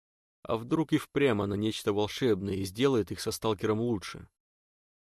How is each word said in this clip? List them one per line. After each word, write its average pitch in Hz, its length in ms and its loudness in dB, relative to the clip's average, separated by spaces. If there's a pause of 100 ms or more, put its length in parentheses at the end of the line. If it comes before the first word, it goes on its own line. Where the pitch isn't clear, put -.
(420)
А - 140 -2
вдруг 139 360 -2
и 151 60 4
впрямь 131 440 2
она 101 140 0
нечто 107 360 0
волшебное 101 640 0
и 95 100 -4
сделает 110 460 0
их 95 100 -8
со 110 120 -4
сталкером 110 480 0
лучше? 117 480 -4 (760)